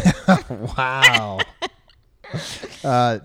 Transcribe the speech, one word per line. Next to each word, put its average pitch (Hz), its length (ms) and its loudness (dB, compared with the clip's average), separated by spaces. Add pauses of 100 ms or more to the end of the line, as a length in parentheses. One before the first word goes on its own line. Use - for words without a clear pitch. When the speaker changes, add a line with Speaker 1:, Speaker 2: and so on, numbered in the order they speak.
(280)
Speaker 1:
<laughs> 120 500 0
Wow. 135 680 2
Speaker 2:
<laughs> - 40 -20 (1300)
Speaker 1:
Uh, 123 420 2